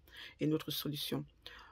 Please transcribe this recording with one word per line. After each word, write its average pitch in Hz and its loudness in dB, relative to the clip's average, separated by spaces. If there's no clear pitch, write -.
et 147 4
notre 156 4
solution. 147 0